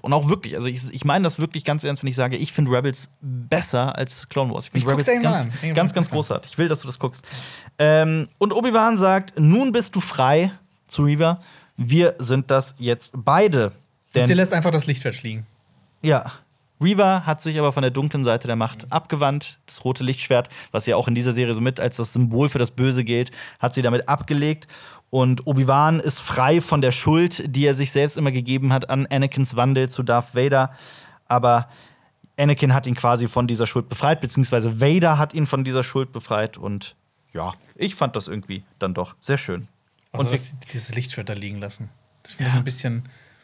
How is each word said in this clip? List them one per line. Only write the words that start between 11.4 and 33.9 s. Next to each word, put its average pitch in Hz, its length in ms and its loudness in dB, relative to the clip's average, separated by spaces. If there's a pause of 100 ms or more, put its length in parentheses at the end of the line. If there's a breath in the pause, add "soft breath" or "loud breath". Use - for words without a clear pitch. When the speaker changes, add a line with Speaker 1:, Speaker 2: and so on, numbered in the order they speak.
Speaker 1:
„Wir 151 420 2
sind 127 320 0
das 135 280 2
jetzt 120 360 -4
beide.“ 143 540 2
Speaker 2:
Und - 40 -12 (440)
Speaker 1:
Denn 123 100 4
Speaker 2:
sie 127 80 4
lässt 180 180 2
einfach 170 200 2
das 156 140 0
Lichtschwert 135 280 -4
fliegen. 110 320 -10 (560)
Speaker 1:
Ja. 151 220 2 (560)
Reaver 190 460 2
hat 156 160 -2
sich 156 160 -2
aber 147 140 2
von 139 100 -2
der 127 80 2
dunklen 139 340 -2
Seite 113 220 0
der 117 100 -2
Macht 113 300 -4
Speaker 2:
Mhm. - 60 -12
Speaker 1:
abgewandt. 147 760 -2
Das - 180 -8
rote 127 200 -4
Lichtschwert, 127 440 0 (240 loud breath)
was 107 140 -2
ja 110 100 2
auch 120 120 0
in 117 60 2
dieser 123 180 0
Serie 117 220 0
so 110 60 -4
mit 127 200 -2
als 123 160 -2
das 117 160 0
Symbol 123 360 2
für 139 100 -4
das 120 120 0
Böse 127 340 0
gilt, 120 260 -2 (280 loud breath)
hat 127 160 -2
sie 135 80 -2
damit 120 260 0
abgelegt. 147 580 -2 (440 loud breath)
Und 127 360 0
Obi-Wan 143 540 2
ist 151 200 0
frei 139 400 2
von 151 220 0
der 127 100 4
Schuld, 165 540 0
die 139 180 0
er 143 100 4
sich 135 180 -2
selbst 143 260 0
immer 147 120 0
gegeben 131 420 0
hat 131 180 0
an 135 160 0
Anakins 135 500 -2
Wandel 131 320 2
zu 127 140 -4
Darth 120 320 0
Vader. 131 360 2 (560 loud breath)
Aber 120 420 4 (680 soft breath)
Anakin 143 380 2
hat 135 120 0
ihn 123 80 -2
quasi 120 320 2
von 123 220 0
dieser 113 180 0
Schuld - 220 -4
befreit, 151 320 0